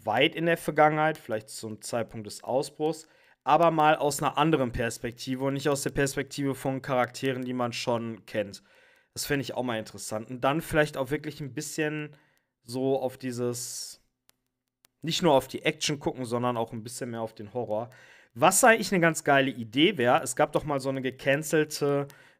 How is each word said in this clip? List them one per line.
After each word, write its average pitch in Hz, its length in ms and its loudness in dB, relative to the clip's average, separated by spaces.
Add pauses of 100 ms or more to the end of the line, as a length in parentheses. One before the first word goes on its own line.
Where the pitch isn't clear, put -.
weit 135 300 -2
in 160 100 -6
der 170 140 0
Vergangenheit, 156 580 2
vielleicht 110 320 -8
zum 107 320 -12
Zeitpunkt 113 460 -8
des - 180 -16
Ausbruchs, 151 640 -4 (360)
aber 160 280 6
mal 156 260 4
aus 143 260 -2
einer 139 140 -2
anderen 139 360 2
Perspektive 120 720 -6
und 139 100 0
nicht 143 160 0
aus 139 120 0
der - 80 -4
Perspektive 139 640 -2
von 135 280 -4
Charakteren, 127 640 -2
die 127 80 -6
man 120 180 -2
schon 117 540 -4
kennt. 101 360 -4 (540)
Das - 100 -6
fände 143 160 0
ich - 120 -8
auch 123 80 -4
mal 117 160 -2
interessant. 107 500 -8
Und 127 140 -10
dann 143 180 2
vielleicht 151 360 0
auch 131 160 -4
wirklich 147 280 -6
ein 131 140 -10
bisschen 151 600 -6 (480)
so 131 360 0
auf 127 160 -4
dieses, 123 880 -6 (1000)
nicht 165 200 -2
nur 156 120 6
auf 131 120 4
die - 160 -10
Action 151 380 -2
gucken, 131 240 -4
sondern 120 320 -2
auch 113 160 -4
ein 110 100 -10
bisschen 120 300 -10
mehr 113 80 -8
auf 113 120 -6
den 104 220 -16
Horror. 117 360 -4 (440)
Was 165 300 6
eigentlich 226 280 6
eine 185 80 4
ganz 160 220 4
geile 139 300 4
Idee 131 460 2
wäre, 123 260 6
es - 100 -6
gab 151 160 2
doch 147 140 0
mal 143 160 -2
so 131 80 -4
eine 135 120 -4
gecancelte, 143 1080 0 (320)